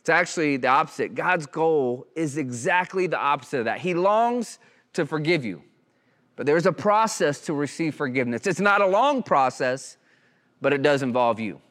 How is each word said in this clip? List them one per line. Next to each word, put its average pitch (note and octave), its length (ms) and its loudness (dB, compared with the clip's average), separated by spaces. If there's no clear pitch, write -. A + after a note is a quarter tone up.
It's E3 100 0
actually D#3+ 460 0
the B2+ 100 -2
opposite. C#3+ 480 0
God's D#3+ 320 -2
goal D3 580 0
is D#3 220 -4
exactly D#3 720 -2
the D3+ 100 -4
opposite C#3+ 420 -2
of A2 60 -2
that. A2 140 -2
He F3 160 -4
longs A3 640 0
to D#3 140 -2
forgive D#3 360 0
you. F2+ 200 -8
But B2 100 -6
there's D#3+ 220 4
a F3+ 40 4
process G3+ 720 0
to E3 80 -4
receive D3 420 -4
forgiveness. B2 500 -2
It's F3+ 140 -2
not G3+ 220 4
a G3+ 40 4
long A#3+ 380 2
process, C3+ 760 0
but C#3 100 2
it C#3 120 2
does C#3+ 180 6
involve A#2+ 380 2
you. F#2+ 320 -6